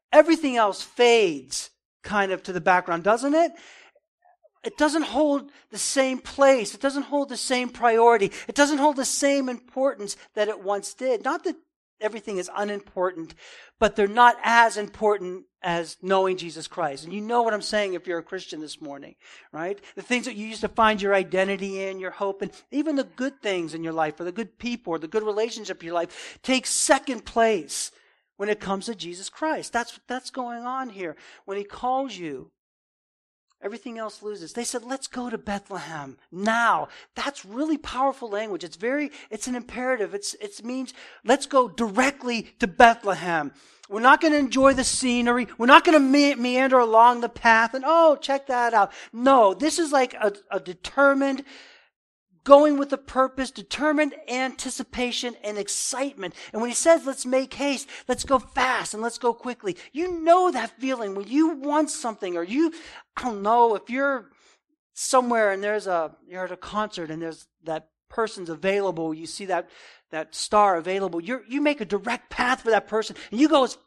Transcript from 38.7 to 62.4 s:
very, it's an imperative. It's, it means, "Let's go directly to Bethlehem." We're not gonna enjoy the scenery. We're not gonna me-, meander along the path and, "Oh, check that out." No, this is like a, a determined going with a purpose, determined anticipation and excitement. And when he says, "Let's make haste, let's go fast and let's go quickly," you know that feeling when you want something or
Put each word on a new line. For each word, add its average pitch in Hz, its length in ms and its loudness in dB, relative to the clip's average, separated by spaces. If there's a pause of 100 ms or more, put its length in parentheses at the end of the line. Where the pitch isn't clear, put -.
very, 277 340 -4 (200)
it's 214 180 -10
an 247 80 -4
imperative. 240 580 -4
It's, 202 200 -8
it 208 300 -16
means, 254 300 -8 (300)
"Let's 254 220 2
go 254 220 2
directly 233 920 -2
to 233 80 2
Bethlehem." 180 840 2 (360)
We're 202 120 -4
not 269 200 6
gonna 302 160 2
enjoy 269 380 2
the 254 100 -2
scenery. 240 720 0
We're 226 100 -2
not 294 180 8
gonna 320 140 6
me-, 285 380 4
meander 254 420 2
along 233 420 6
the 233 80 -4
path 226 460 2
and, 262 100 -6
"Oh, 320 360 6
check 277 260 -2
that 240 280 0
out." 202 180 4 (200)
No, 240 420 6
this 294 260 -2
is 320 100 -2
like 262 240 2
a, 208 200 -2 (180)
a 196 80 -4
determined 269 840 0 (1000)
going 285 340 8
with 277 160 -4
a 262 40 -6
purpose, 262 520 -2
determined 294 640 -2 (120)
anticipation 247 1080 -6 (100)
and 208 140 -6
excitement. 202 760 -6 (160)
And 214 120 -6
when 240 80 -4
he 233 40 -8
says, 330 300 4
"Let's 262 220 -8
make 262 260 -2
haste, 277 360 -4 (200)
let's 247 160 -4
go 269 140 2
fast 254 560 -2
and 214 80 -8
let's 233 160 -6
go 233 160 0
quickly," 233 420 -8 (160)
you 339 280 -4
know 349 300 6
that 233 300 -6
feeling 233 340 -4
when 196 140 -8
you 294 200 4
want 294 420 0
something 202 480 -6
or 170 40 -2